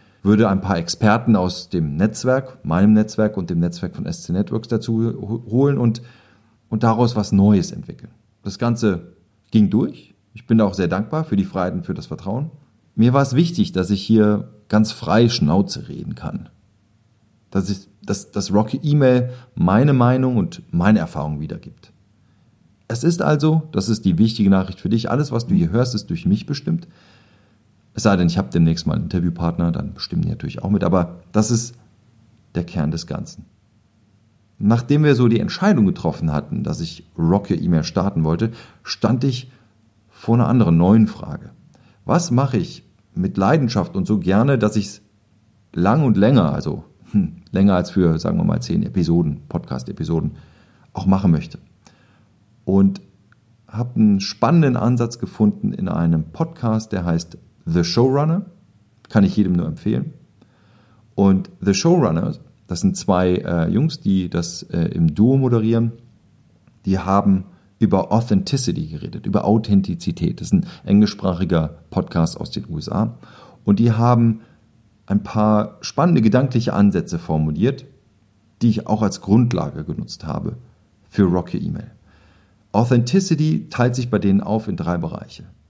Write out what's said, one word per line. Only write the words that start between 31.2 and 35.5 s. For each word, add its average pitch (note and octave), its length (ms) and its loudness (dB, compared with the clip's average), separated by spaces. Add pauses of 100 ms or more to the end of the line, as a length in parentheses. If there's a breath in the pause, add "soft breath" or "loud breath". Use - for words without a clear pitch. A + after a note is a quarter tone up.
das G#2+ 180 0
ist - 260 -2 (800)
der E2+ 100 -4
Kern D#2 260 -4
des E2 160 -8
Ganzen. - 380 -12 (1120)
Nachdem A#2+ 460 2
wir C#3+ 100 6
so A#2+ 140 4
die A2+ 100 2
Entscheidung F#3 460 2